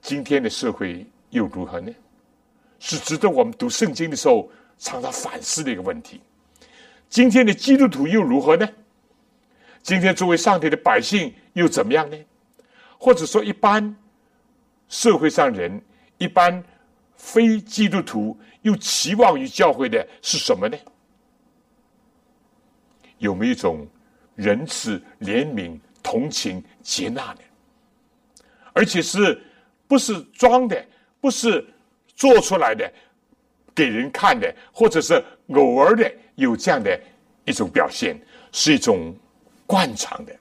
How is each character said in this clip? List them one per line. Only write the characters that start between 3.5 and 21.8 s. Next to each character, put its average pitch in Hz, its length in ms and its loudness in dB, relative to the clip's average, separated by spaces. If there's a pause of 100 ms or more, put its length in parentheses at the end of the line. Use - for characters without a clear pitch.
读 - 160 -8
圣 190 240 -4
经 165 160 -6
的 143 80 -8
时 - 100 -2
候 - 240 2 (280)
常 - 240 -12
常 262 100 -8
反 240 300 -12
思 - 200 -6
的 139 80 -4
一 117 40 -4
个 90 80 -12
问 - 180 -8
题。 - 220 -20 (880)
今 247 180 4
天 247 160 6
的 208 80 4
基 269 240 4
督 269 100 6
徒 - 200 -2
又 202 160 2
如 127 180 0
何 160 160 4
呢？ 214 100 0 (1160)
今 185 180 0
天 185 160 2
作 185 120 -2
为 170 80 4
上 190 220 2
帝 156 120 0
的 147 80 -10
百 - 200 2
姓 196 360 -2 (180)
又 175 160 2
怎 113 180 -2
么 113 60 -4
样 151 160 0
呢？ 151 80 -14 (840)
或 254 140 4
者 160 140 2
说 214 180 0
一 208 80 -4
般 208 420 0 (920)
社 202 300 2
会 156 100 2
上 143 240 2
人， 113 260 -6 (380)
一 185 100 -6
般 175 380 2 (500)
非 226 460 2
基 208 300 -2
督 190 100 -2
徒 - 400 -8 (220)
又 214 140 2
期 - 380 -4
望 202 240 4
于 131 80 -8
教 185 240 2
会 131 160 -2
的 110 220 -4 (140)
是 - 160 -4
什 - 200 -2
么 196 80 -6
呢？ 226 120 -8 (2500)